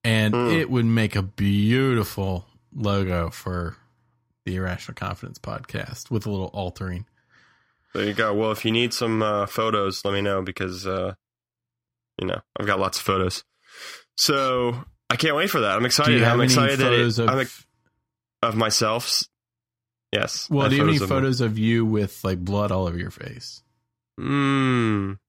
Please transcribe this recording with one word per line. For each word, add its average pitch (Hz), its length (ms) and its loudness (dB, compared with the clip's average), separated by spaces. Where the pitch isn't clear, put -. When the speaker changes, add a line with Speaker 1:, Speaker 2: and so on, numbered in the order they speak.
Speaker 1:
And 110 320 2
Speaker 2:
Hmm. 120 140 2
Speaker 1:
it 165 220 2
would 123 140 2
make 113 320 2
a 98 60 2
beautiful 101 1200 0
logo 95 560 0
for 90 460 -6
the 92 120 -4
Irrational 90 400 -6
Confidence - 420 -10
podcast - 720 -10
with 110 160 -2
a 107 40 -4
little 95 220 -4
altering. 92 540 -8
Speaker 2:
There 101 100 -2
you 104 80 0
go. 104 220 0
Well, 110 180 0
if 104 140 -6
you 113 60 2
need 117 200 2
some, 110 300 0
uh, 104 240 0
photos, 107 580 -2
let 101 80 -2
me 98 80 0
know 98 220 -2
because, 92 440 -8
uh, 95 280 -4
you 92 80 -4
know, 92 140 -4
I've 101 80 -4
got 98 140 2
lots 95 180 -2
of - 60 -8
photos. 92 400 -2
So 127 680 0
I 123 80 0
can't 156 200 2
wait 185 120 0
for 160 120 0
that. 101 160 2
I'm 117 100 2
excited. 147 260 4
Speaker 1:
Do 135 60 6
you 113 60 6
have 117 100 4
Speaker 2:
I'm 120 80 4
Speaker 1:
any 127 100 4
Speaker 2:
excited 139 280 4
that 123 120 4
it, 120 40 4
Speaker 1:
photos 120 220 2
of 117 120 2
Speaker 2:
I'm 131 80 2
ex-, - 280 -6
of 113 140 0
myself? 113 500 0
S-, - 220 -2
yes. - 380 -2
Speaker 1:
Well, 143 100 4
Speaker 2:
I 139 40 4
have 131 60 4
Speaker 1:
do 135 60 4
you 143 60 4
have 156 80 4
any 151 80 4
Speaker 2:
photos 95 120 0
of - 0 -
me. 139 60 2
Speaker 1:
photos 131 240 2
of 110 180 0
you 113 280 4
with, 107 380 0
like, 95 200 -2
blood 101 280 0
all 92 140 0
over 85 120 -4
your 87 120 -6
face? - 520 -16
Speaker 2:
Hmm. 131 960 0